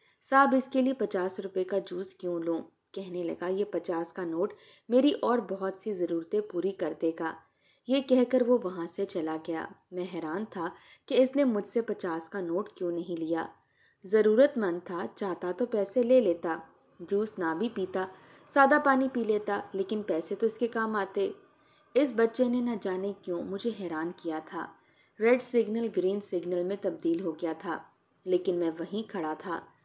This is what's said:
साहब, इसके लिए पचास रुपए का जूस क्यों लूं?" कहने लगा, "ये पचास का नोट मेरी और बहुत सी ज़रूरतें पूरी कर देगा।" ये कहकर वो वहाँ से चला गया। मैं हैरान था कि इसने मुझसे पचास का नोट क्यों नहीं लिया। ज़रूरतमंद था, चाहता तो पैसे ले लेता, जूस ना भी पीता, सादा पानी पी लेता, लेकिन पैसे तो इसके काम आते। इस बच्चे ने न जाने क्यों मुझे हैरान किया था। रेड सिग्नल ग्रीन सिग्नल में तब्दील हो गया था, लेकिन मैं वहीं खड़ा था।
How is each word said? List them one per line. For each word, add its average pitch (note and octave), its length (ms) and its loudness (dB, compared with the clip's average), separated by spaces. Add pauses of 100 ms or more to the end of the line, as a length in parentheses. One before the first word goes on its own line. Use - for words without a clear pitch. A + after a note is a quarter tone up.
(220)
साहब, C4+ 320 6
इसके C4 280 2
लिए C4 120 2
पचास F#3+ 460 -2
रुपए F#3+ 240 -4
का G3 160 -2
जूस F#3 400 -8
क्यों F3 240 -4
लूं?" E3 180 -2 (340)
कहने F3+ 280 -8
लगा, E3 240 -6
"ये F#3+ 160 0
पचास E3+ 480 -4
का F#3 140 -8
नोट E3+ 280 -2 (360)
मेरी C4 220 6
और A#3 300 2
बहुत F#3+ 380 -6
सी G#3+ 140 -4
ज़रूरतें E3+ 480 -2
पूरी F#3 300 -4
कर D#3+ 300 -4
देगा।" E3 340 -2 (540)
ये C4+ 120 2
कहकर B3+ 420 4
वो A#3+ 140 4
वहाँ F3+ 300 -6
से G3 180 -6
चला D#3+ 320 -4
गया। D#3+ 380 -8 (180)
मैं F3+ 100 -4
हैरान F3 420 -6
था F3+ 260 -6 (360)
कि C#4 80 0
इसने C4 280 6
मुझसे A3+ 380 0
पचास F3+ 460 -4
का G3+ 140 -6
नोट F3 360 -2
क्यों F3 140 -2
नहीं E3+ 260 -4
लिया। E3 320 -2 (560)
ज़रूरतमंद G#3+ 760 4
था, F#3 240 -6
चाहता F3+ 460 -4
तो A#3+ 140 -2
पैसे A3 380 2
ले B3 180 8
लेता, E3+ 400 0 (400)
जूस G3+ 380 0
ना D#3+ 160 0
भी A3 140 0
पीता, F#3+ 400 -4 (440)
सादा C#4 260 8
पानी C4+ 280 4
पी B3 160 -2
लेता, G#3 520 -2
लेकिन G3+ 280 -2
पैसे E3+ 320 -4
तो A3+ 120 2
इसके A3+ 200 -2
काम A3 280 -2
आते। G3 400 -2 (600)
इस C4 180 4
बच्चे A3+ 360 4
ने B3 120 0
न A#3+ 180 -2
जाने F#3+ 340 -2
क्यों F3 300 -6
मुझे G3 260 -4
हैरान E3+ 420 -4
किया D#3+ 280 -6
था। - 360 -10 (460)
रेड A#3+ 200 6
सिग्नल A3+ 460 0
ग्रीन F#3+ 320 0
सिग्नल F3 440 -2
में F#3+ 140 -4
तब्दील E3+ 420 -2
हो F#3 120 -2
गया D#3+ 220 -4
था, D#3+ 320 -8 (420)
लेकिन F3+ 280 0
मैं E3+ 140 0
वहीं G3 340 -6
खड़ा D#3+ 320 -6
था। E3+ 320 -8 (180)